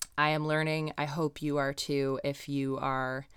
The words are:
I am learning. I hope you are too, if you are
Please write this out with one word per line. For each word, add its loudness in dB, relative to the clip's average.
I 6
am 2
learning. 2
I 0
hope -2
you 0
are 2
too, 0
if -4
you 0
are -2